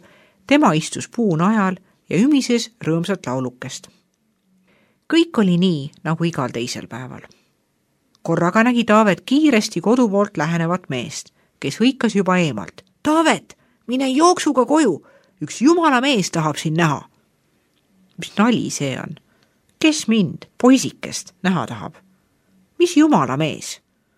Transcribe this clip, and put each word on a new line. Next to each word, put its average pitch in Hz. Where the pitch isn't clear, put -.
tema 277
istus -
puu 214
najal 185
ja 143
ümises 247
rõõmsat 170
laulukest. 127
Kõik 330
oli 180
nii, 165
nagu 160
igal 143
teisel -
päeval. 127
Korraga 175
nägi 240
Taavet 214
kiiresti 254
kodu 240
poolt 202
lähenevat 170
meest, 135
kes -
hõikas 247
juba 180
eemalt: 127
"Taavet, 311
mine 262
jooksuga 269
koju, 285
üks -
jumala 302
mees 254
tahab 156
sind 156
näha." 160
Mis -
nali 226
see 135
on? 151
Kes 302
mind, 220
poisikest, -
näha 175
tahab? 107
Mis 349
jumala 196
mees? 147